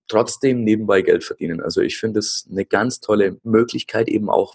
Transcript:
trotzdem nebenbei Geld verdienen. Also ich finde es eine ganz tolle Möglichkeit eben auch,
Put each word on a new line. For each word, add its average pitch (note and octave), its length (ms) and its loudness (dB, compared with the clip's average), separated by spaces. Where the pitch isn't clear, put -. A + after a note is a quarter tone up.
trotzdem A#2+ 540 0
nebenbei G#2+ 400 2
Geld E2+ 220 2
verdienen. E2 380 -6
Also E2 180 -2
ich - 180 -2
finde G#2+ 220 -2
es - 300 -8
eine F#2+ 140 -4
ganz A2+ 360 0
tolle G#2 420 0
Möglichkeit A2+ 640 0
eben G#2+ 220 -2
auch, - 240 0